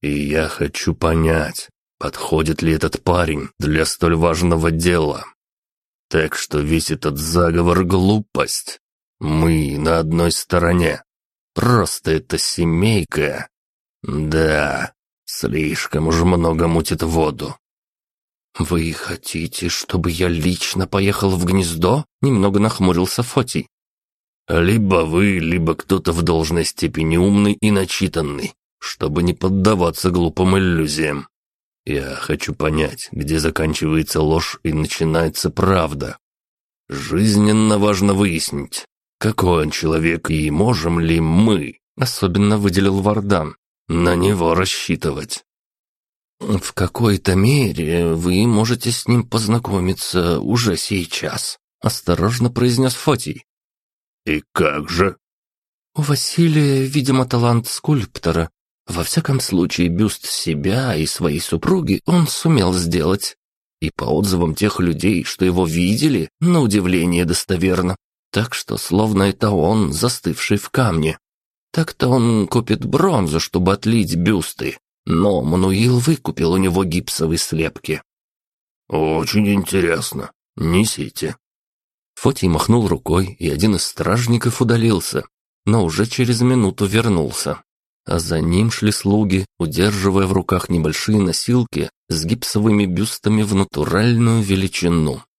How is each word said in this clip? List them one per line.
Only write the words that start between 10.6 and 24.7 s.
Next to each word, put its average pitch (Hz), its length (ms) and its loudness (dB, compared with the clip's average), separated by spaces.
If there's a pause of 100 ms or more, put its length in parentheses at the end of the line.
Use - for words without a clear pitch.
Просто 113 560 0
эта - 260 -2
семейка, 82 1120 0 (540)
да, 76 920 0 (320)
слишком 76 800 -4
уж 82 140 2
много 85 460 2
мутит 82 360 0
воду». 82 540 -2 (1040)
«Вы 82 320 -2
хотите, 85 800 -8
чтобы 87 400 -4
я 87 180 0
лично 87 600 -2
поехал 98 420 0
в 90 160 0
гнездо?» 90 600 2 (160)
немного 101 380 2
нахмурился 95 640 2
Фотий. - 460 -4 (800)
«Либо 90 580 2